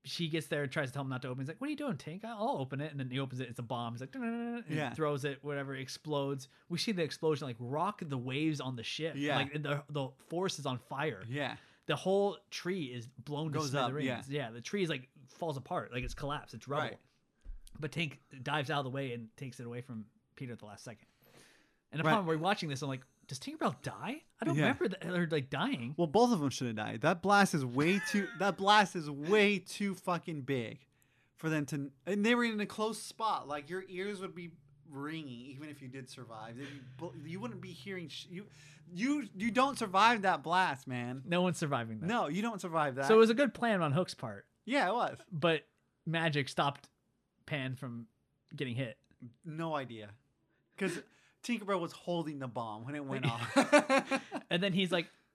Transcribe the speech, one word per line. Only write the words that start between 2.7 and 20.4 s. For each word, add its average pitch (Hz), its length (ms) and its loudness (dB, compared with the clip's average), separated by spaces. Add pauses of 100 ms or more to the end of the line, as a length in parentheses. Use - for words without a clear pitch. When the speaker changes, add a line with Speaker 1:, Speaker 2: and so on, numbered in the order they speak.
Speaker 1:
it." 151 100 -4
And 143 80 -8
then 127 120 -4
he 127 80 -4
opens 131 220 -4
it. 123 100 -6
It's - 80 -10
a 127 60 -6
bomb. 120 280 -4
He's 120 80 -8
like, 135 120 -8
"Dun, 262 100 -8
dun, 226 80 -2
dun, 233 240 -4
dun," 233 120 -8
and 156 100 -4
Speaker 2:
Yeah. 143 180 0
Speaker 1:
throws 147 300 0
it, 139 180 -4
whatever, 139 320 -4
explodes. 139 760 -4 (200)
We 170 100 -2
see 233 140 0
the 175 100 2
explosion, 151 440 0
like, 117 120 -6
rock 151 460 -2
the 139 120 -4
waves 139 440 0
on 131 160 -4
the 113 80 -6
ship. 156 320 -4
Speaker 2:
Yeah. 143 200 2
Speaker 1:
Like, 143 180 0
and 151 100 -2
the, 143 260 0
the 143 180 -2 (200)
forest 180 320 -2
is 143 60 -4
on 127 120 0 (100)
fire. 135 400 -2
Speaker 2:
Yeah. 127 280 -4 (300)
Speaker 1:
The 147 100 2
whole 196 420 2 (120)
tree 175 360 -4
is 120 200 -8 (180)
blown 147 280 -4
to 151 60 0
Speaker 2:
Goes 143 160 -2
up, 127 160 2
Speaker 1:
smithereens. 131 400 -2
Speaker 2:
yeah. 143 160 -2
Speaker 1:
Yeah, 110 40 -8
the 117 120 -12
tree 202 200 0
is, 165 60 2
like, 131 200 -4 (180)
falls 156 300 -6
apart. 131 360 -6
Like, 123 120 -2
it's - 100 -6
collapsed. 143 400 -6
It's 110 140 -14
rubble. 143 160 -2
Speaker 2:
Right. 110 140 -6 (800)
Speaker 1:
But 147 140 -6
Tink 160 220 -2 (280)
dives 143 280 0
out 147 80 0
of 139 60 0
the 127 60 -4
way 135 220 -4
and 117 240 -8
takes 127 240 -10
it 120 60 -10
away 120 160 -8
from 110 240 -10 (300)
Peter 123 160 -10